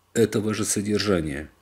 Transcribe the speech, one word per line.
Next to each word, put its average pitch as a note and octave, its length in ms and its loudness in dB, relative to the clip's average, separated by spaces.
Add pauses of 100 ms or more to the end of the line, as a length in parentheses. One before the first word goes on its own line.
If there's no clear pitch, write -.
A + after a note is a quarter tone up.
(140)
этого G#2+ 400 2
же G#2 100 -2
содержания. G2 840 0 (120)